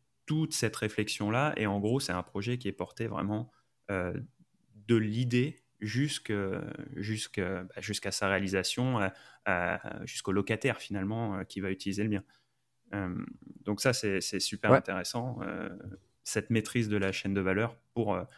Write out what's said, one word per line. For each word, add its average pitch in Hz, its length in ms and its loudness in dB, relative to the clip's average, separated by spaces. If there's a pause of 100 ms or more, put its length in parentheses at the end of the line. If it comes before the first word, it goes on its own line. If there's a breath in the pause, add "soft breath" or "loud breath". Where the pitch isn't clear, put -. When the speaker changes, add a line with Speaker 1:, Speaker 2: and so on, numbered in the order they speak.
(260)
Speaker 1:
toute 156 280 0
cette 110 220 0
réflexion-là. 107 800 0
Et 107 120 2
en 101 120 2
gros, 110 200 2
c'est 90 140 -2
un 90 100 0
projet 117 340 -2
qui 123 100 -6
est 98 40 0
porté - 340 -6
vraiment, 107 460 -2 (400)
euh, 90 200 0 (760)
de 120 80 6
l'idée 120 680 2 (200)
jusque, 117 520 -2 (600)
jusque, 107 440 -4
bah, 92 280 -2 (100)
jusqu'à 101 320 -4
sa - 180 0
réalisation, 98 760 2
euh, 95 80 4 (380 soft breath)
euh, 87 300 2 (280)
jusqu'au - 260 -4
locataire 107 500 2
finalement, 104 540 -2
euh, 95 80 -4
qui - 160 -10
va 95 100 -2
utiliser 98 320 -2
le 110 80 2
bien. 101 140 0 (720)
Euh, 92 280 -4 (420)
donc 101 160 -2
ça, 127 120 4
c'est, 98 260 0
c'est 92 200 -4
super 107 320 2
Speaker 2:
Ouais. 131 60 12
Speaker 1:
intéressant, 113 640 -4
euh, 90 260 -6 (540)
cette - 260 -2
maîtrise 113 400 2
de 104 80 2
la 95 140 2
chaîne 98 240 0
de 98 60 4
valeur 98 360 2 (160)
pour, 107 220 2
euh, 90 80 -2 (140 soft breath)